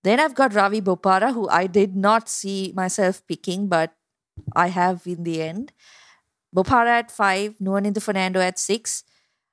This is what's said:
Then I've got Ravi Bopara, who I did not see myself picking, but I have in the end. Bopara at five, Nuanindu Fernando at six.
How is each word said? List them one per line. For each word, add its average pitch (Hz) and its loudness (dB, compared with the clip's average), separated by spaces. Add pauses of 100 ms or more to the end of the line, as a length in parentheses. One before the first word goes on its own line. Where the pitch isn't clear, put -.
Then 240 2
I've 302 0
got 262 2
Ravi 202 2
Bopara, 190 2
who 226 -4
I 180 2
did 190 2
not 214 2
see 190 -6
myself 185 -2
picking, 185 -6
but 165 0 (600)
I 175 2
have 180 0
in 170 -8
the 165 -4
end. 170 -8 (840)
Bopara 233 4
at 233 -4
five, 202 -2
Nuanindu 196 -2
Fernando 185 0
at 185 0
six. - -4 (480)